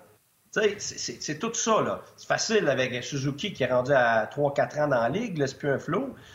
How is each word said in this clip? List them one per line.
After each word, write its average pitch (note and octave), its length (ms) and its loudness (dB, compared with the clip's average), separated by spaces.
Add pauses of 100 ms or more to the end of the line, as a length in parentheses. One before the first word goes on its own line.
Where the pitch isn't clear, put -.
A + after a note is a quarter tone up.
(540)
Tu G3 80 0
sais, G#3 180 2
c'est, - 180 -10
c'est, - 240 -10
c'est D3+ 160 -6
tout A3+ 160 -4
ça, G#3+ 280 2
là. G#2 180 -2 (160)
C'est - 140 -16
facile F3+ 400 2
avec B2 340 0
Suzuki C#3+ 480 -4
qui - 120 -2
est B2 100 0
rendu B2 180 2
à A#2 340 6
trois, C#3+ 280 0
quatre C#3 260 0
ans D3 80 2
dans B2+ 140 2
la A#2 80 2
ligue, F#3+ 280 -4
là, C3+ 100 0
c'est - 100 -10
plus D3+ 120 -2
un B2 100 2
flou. A#3 360 -4 (200)